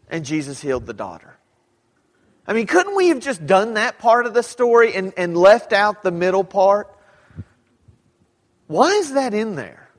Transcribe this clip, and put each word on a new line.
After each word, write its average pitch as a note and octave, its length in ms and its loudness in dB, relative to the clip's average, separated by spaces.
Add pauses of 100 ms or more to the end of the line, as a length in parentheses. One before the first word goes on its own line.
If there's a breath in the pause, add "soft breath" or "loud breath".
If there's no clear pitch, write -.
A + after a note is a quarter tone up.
and D#3+ 160 -8
Jesus C#3+ 360 -8
healed B2+ 260 -4
the A2+ 80 -12
daughter. G2 420 -16 (1080)
I - 60 -6
mean, A3 140 -2
couldn't F4+ 280 0
we F#4 140 2
have D#4 100 0
just A3 260 -8
done F#3+ 300 0
that A3 240 -4
part A#3+ 260 2
of A#3+ 80 -8
the A#3 100 0
story A#3 520 2
and, F#3+ 220 -4
and F3 200 -4
left G3 360 6
out G#3 300 0
the F#3 100 -2
middle F3+ 320 0
part? G3 460 0 (1800 loud breath)
Why A#3 240 2
is F#4 200 -2
that C4 220 -2
in G#3+ 200 -4
there? G2 440 -14